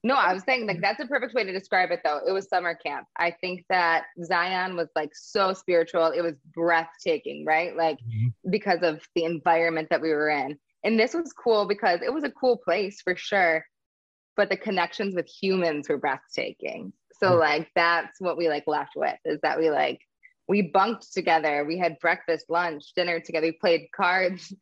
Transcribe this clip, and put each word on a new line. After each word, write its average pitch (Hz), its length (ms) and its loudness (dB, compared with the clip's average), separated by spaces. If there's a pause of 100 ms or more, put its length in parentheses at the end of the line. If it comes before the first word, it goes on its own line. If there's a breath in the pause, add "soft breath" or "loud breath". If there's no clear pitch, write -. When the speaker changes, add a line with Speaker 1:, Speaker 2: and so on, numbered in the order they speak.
Speaker 1:
No, 240 120 2
I 185 180 4
was 190 100 -4
saying, 254 240 0
like, 170 140 -4
that's 202 180 -2
a 277 80 -8
perfect 247 260 -4
way 233 120 0
to 190 60 -8
describe 185 400 0
it, 170 120 -2
though. 147 240 0
It 185 40 2
was 190 160 -2
summer 175 280 -2
camp. 143 320 -10 (100)
I 170 140 0
think 180 380 -10
that 170 360 2 (180)
Zion 185 520 -2
was, 165 200 -4
like, 151 200 -2
so 190 380 0
spiritual. 165 580 2
It 170 100 -2
was 165 140 -2 (180)
breathtaking, 165 920 -2
right? 160 300 0
Like, 160 220 0
Speaker 2:
Mm-hmm. 117 540 -4
Speaker 1:
because 185 320 0
of 156 180 0 (140)
the 170 80 2
environment 165 680 2
that 151 120 2
we 160 80 0
were 151 200 2
in. 147 300 -2 (240)
And 220 160 2
this 226 160 2
was 330 180 -4
cool 214 320 2
because 196 400 0
it 247 80 -2
was 302 100 -4
a 277 60 -4
cool 247 280 0
place 190 440 -2
for 180 140 -2
sure, 175 500 2 (720)
but 202 120 2
the 190 80 0
connections 190 580 -2
with 170 120 -2
humans 170 640 -2
were 147 80 0
breathtaking. - 960 -6 (260)
So, 190 120 4
Speaker 2:
Mm. 175 80 6
Speaker 1:
like, 151 340 0
that's 170 480 0
what 175 160 -2
we, 170 100 0
like, 151 200 -2
left 147 280 -4
with, 156 300 -2
is 156 160 -4
that 143 160 0
we, 160 140 2
like, 143 280 0 (480 soft breath)
we 202 140 2
bunked 196 520 0
together. 156 520 0
We 165 140 -4
had 165 200 -2
breakfast, 170 480 -2
lunch, 165 480 -4
dinner 175 240 -2
together. 160 280 -2
We 160 60 -2
played 165 420 2
cards 185 680 0